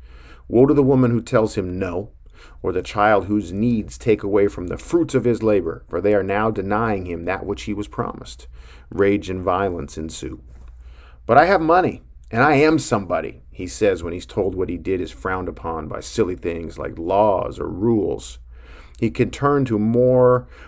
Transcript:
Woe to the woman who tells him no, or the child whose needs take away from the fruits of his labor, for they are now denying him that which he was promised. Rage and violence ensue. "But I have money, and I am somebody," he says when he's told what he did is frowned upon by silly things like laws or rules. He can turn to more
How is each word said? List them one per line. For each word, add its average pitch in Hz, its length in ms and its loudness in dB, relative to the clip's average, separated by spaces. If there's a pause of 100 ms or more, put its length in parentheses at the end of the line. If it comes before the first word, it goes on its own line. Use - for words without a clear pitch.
(480)
Woe 117 160 6
to 143 80 6
the 143 100 4
woman 131 280 4
who 117 100 0
tells 110 360 0
him 92 220 -4
no, 92 340 -4 (500)
or 92 100 -2
the 90 80 -2
child 104 460 4
whose 101 260 -2
needs 110 460 -2
take 110 240 2
away 101 260 4
from 90 200 -8
the 87 100 -6
fruits 165 360 0
of 120 100 2
his 117 180 2
labor, 95 460 0
for 85 120 -4
they 104 140 2
are 98 80 2
now 101 280 0
denying 104 540 -2
him 85 220 -8
that 92 180 -4
which 101 200 -6
he 104 100 -6
was 104 140 -8
promised. - 580 -10 (420)
Rage 101 400 2
and 92 140 -6
violence 90 560 -2
ensue. - 420 -10 (880)
"But 113 100 4
I 151 80 8
have 185 160 4
money, 160 420 2 (280)
and 117 120 0
I 147 120 4
am 156 240 4
somebody," 90 720 -4
he 92 160 -10
says 92 360 0
when 85 120 -6
he's 90 100 -10
told 95 300 -2
what 92 160 -2
he 87 80 -6
did 90 240 -2
is 80 80 -8
frowned 92 380 -6
upon 80 400 -8
by - 120 -8
silly 92 360 -2
things 82 420 -8
like 71 200 -10
laws 92 640 0
or 82 80 -6
rules. 90 720 -2 (600)
He 113 120 0
can 123 200 -2
turn 139 360 0
to 113 120 0
more 123 680 4 (220)